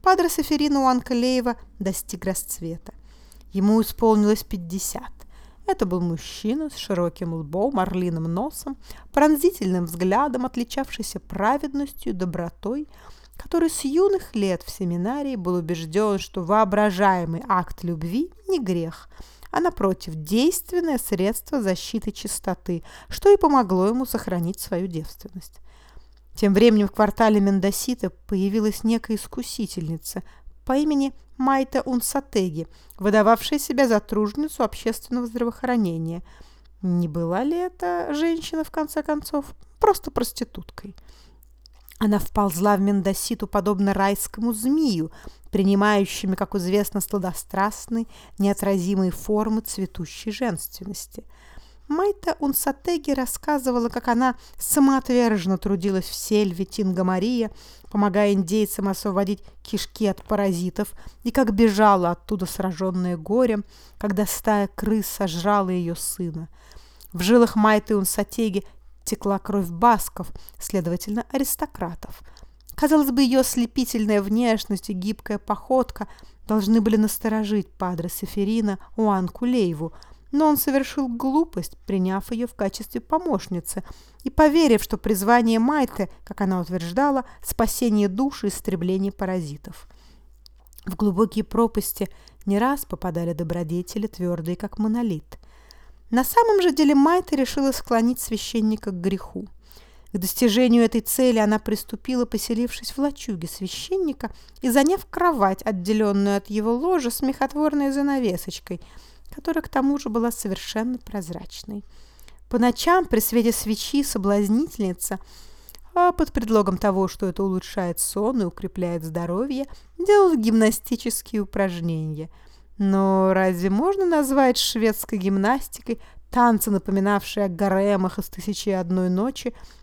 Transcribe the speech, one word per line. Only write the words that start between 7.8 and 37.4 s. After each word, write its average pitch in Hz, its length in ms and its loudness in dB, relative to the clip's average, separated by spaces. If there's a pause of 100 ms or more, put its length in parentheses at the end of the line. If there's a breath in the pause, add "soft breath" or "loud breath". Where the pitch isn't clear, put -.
орлиным 175 520 -2
носом, 269 460 -6 (340 loud breath)
пронзительным 285 720 2
взглядом, 220 600 0
отличавшийся - 760 -6
праведностью, 277 920 -2
добротой, 180 760 -6 (480 loud breath)
который 330 340 0
с - 140 -8
юных 370 500 2
лет 190 300 0
в - 60 -16
семинарии 220 680 -4
был 180 180 -2
убеждён, 175 640 -2
что - 240 -8
воображаемый 190 1040 2
акт 180 380 -2
любви 175 480 -4 (160)
не 370 100 0
грех, 175 500 -4 (440 loud breath)
а, - 80 2
напротив, 190 560 -2
действенное 277 840 0
средство 214 640 -2
защиты 202 480 -4
чистоты, - 720 -6 (260 loud breath)
что - 240 4
и 403 40 8
помогло 226 500 4
ему 247 200 0
сохранить 185 520 -4
свою 185 300 -4
девственность. - 720 -12 (760 soft breath)
Тем 202 180 2
временем 208 360 6
в - 40 -8
квартале 214 460 4
Мендосита 196 720 0
появилась 202 720 -2
некая 226 320 0
искусительница 185 1120 -8 (400 soft breath)
по 262 120 0
имени 285 380 0 (220)
Майта 269 460 0
Унсатеги, 220 840 -2 (320 soft breath)
выдававшая 214 600 4
себя 262 260 2
за 220 140 4
труженицу 220 640 -2
общественного 233 640 -4
здравоохранения. 220 960 -2 (580 soft breath)
Не 175 240 2
была 170 380 -2